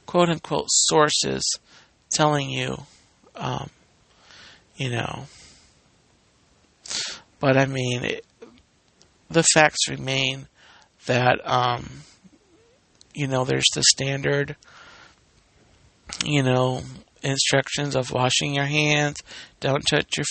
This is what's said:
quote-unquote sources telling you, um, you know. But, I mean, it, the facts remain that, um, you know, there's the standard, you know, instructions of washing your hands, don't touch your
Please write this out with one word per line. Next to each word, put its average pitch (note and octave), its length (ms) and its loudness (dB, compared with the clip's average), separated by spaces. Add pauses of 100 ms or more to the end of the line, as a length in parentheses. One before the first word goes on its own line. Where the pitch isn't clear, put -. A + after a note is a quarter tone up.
quote-unquote E3 600 0
sources D3 920 2 (540)
telling D3 380 2
you, C3 260 -4 (580)
um, - 340 -6 (1080)
you C3 140 -4
know. - 340 -6 (2250)
But, C3+ 160 4
I C3+ 100 4
mean, B2+ 380 -4
it, - 200 -4 (1040)
the E3 120 4
facts - 460 4
remain C3+ 600 -4 (580)
that, B2 380 4
um, B2 400 0 (1300)
you C#3+ 140 -4
know, C3 180 0
there's C3+ 300 2
the C#3+ 80 -4
standard, C#3 720 0 (1700)
you C#3+ 180 2
know, B2+ 400 2 (400)
instructions C#3 760 0
of C3 160 -4
washing C3 420 0
your C#3 100 0
hands, D3 540 0 (420)
don't C#3 260 0
touch - 300 0
your D3 140 -2